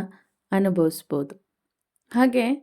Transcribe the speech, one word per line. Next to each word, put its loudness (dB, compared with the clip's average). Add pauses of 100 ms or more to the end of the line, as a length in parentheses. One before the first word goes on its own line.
(520)
ಅನುಭವಿಸ್ಬೋದು. -2 (640)
ಹಾಗೆ 2 (120)